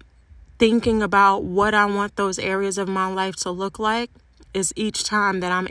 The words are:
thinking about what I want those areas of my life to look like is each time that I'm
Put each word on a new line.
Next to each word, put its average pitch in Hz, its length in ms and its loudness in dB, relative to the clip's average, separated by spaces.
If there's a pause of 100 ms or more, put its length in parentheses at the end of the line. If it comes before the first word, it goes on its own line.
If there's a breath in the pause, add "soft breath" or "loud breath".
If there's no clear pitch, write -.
(560)
thinking 226 460 4
about 196 400 4
what 202 320 0
I 208 120 4
want 202 280 -2
those 196 240 -2
areas 196 400 -2
of 190 100 -4
my 190 240 -2
life 190 240 -4
to - 140 -6
look 190 300 -6
like 226 300 -2 (440)
is 190 220 -2
each 214 260 -4
time 202 380 0
that 180 100 -4
I'm 180 200 -2